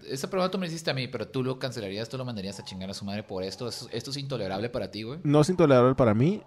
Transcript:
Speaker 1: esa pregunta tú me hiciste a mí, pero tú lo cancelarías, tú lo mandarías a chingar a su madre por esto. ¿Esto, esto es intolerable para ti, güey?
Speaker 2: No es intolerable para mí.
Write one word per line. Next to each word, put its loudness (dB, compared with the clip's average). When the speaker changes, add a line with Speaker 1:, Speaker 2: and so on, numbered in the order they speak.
Speaker 1:
esa -6
pregunta 0
tú -4
me -4
hiciste -6
a 0
mí, -4
pero -6
tú -4
lo -4
cancelarías, -6
tú -8
lo -8
mandarías -8
a -14
chingar -10
a -8
su -10
madre -6
por -6
esto. -8
¿Esto, -10
esto -8
es -8
intolerable -6
para -6
ti, -10
güey? -10
Speaker 2:
No 6
es 6
intolerable 8
para 4
mí. 4